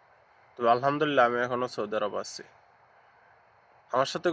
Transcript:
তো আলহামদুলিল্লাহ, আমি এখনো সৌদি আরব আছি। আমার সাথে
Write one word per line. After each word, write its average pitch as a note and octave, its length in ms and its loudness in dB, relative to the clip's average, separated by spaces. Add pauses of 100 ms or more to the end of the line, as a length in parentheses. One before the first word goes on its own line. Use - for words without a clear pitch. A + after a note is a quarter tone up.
(560)
তো - 40 -16 (160)
আলহামদুলিল্লাহ, C#3 540 2
আমি A#2+ 160 -2
এখনো B2 300 -2
সৌদি G#2+ 240 -4
আরব G#2 140 -4 (100)
আছি। - 200 -14 (1500)
আমার C3 220 2
সাথে F3 180 -2